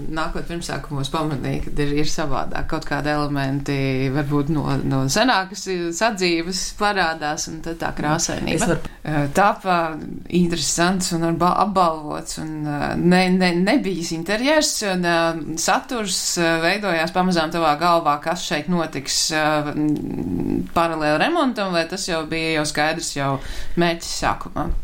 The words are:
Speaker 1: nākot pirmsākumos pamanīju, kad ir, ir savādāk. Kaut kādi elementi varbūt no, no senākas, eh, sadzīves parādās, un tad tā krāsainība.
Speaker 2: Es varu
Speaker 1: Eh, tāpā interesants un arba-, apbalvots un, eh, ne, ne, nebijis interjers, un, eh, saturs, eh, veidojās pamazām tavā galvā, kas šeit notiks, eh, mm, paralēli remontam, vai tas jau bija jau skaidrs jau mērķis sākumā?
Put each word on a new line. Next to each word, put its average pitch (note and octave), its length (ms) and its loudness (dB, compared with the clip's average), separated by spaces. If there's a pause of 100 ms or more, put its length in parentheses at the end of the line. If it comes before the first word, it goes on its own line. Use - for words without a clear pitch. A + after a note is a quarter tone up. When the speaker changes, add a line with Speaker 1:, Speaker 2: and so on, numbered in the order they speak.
Speaker 1:
nākot D#3 380 -2
pirmsākumos C#3+ 640 -4
pamanīju, D3 540 -2
kad - 140 0
ir, C#3+ 140 2
ir C#3+ 120 4
savādāk. - 600 2
Kaut D#3 180 -2
kādi C#3+ 220 -2
elementi C#3 1040 0
varbūt C#3+ 400 0
no, C#3 340 0
no C3+ 220 2
senākas, G3 600 0
eh, F3 240 -2
sadzīves F3+ 880 0
parādās, D#3+ 680 0
un D#3+ 120 -8
tad E3 160 -6
tā E3 160 -4
krāsainība. D3+ 600 0
Speaker 2:
Es D#3 140 0
varu E3 120 2 (260)
Speaker 1:
Eh, D3 300 0
tāpā F#3 600 2 (340)
interesants F3 840 2
un E3 80 -2
arba-, E3+ 400 2
apbalvots D#3+ 760 0
un, D#3 260 -6
eh, D3 300 -2
ne, F3+ 340 4
ne, F#3 240 4
nebijis F#3 580 0
interjers, A#3 720 0
un, F#3 240 0
eh, E3 280 4 (240)
saturs, G#3 840 -2
eh, E3 200 2
veidojās E3+ 540 0
pamazām E3+ 380 2
tavā D#3+ 280 2
galvā, D#3+ 400 4
kas E3 260 -4
šeit D3+ 220 -2
notiks, D#3+ 640 -2
eh, D3+ 440 2
mm, - 960 -2
paralēli D#3+ 480 2
remontam, A#3+ 500 0
vai E3 160 2
tas - 200 -6
jau E3 180 -2
bija D#3+ 340 0
jau D3+ 60 0
skaidrs D#3 500 0
jau C#3 160 0 (460)
mērķis E3+ 460 0
sākumā? - 440 -2 (160)